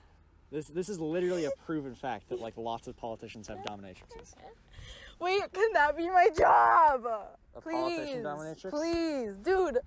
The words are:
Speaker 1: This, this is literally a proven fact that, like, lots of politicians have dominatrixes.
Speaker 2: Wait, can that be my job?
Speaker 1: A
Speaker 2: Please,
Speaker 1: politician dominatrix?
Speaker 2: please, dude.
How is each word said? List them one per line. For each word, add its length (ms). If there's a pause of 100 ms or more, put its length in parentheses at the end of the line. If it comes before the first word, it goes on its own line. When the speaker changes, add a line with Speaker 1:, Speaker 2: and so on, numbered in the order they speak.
(540)
Speaker 1:
This, 160
this 180
is 140
literally 420
a 80 (140)
proven 300
fact 340
that, 100
like, 160
lots 320
of 80
politicians 540
have 160
dominatrixes. 720 (840)
Speaker 2:
Wait, 220 (100)
can 220
that 240
be 120
my 280
job? 680
Speaker 1:
A 560
Speaker 2:
Please, 120
Speaker 1:
politician 500
dominatrix? 460
Speaker 2:
please, 680
dude. 480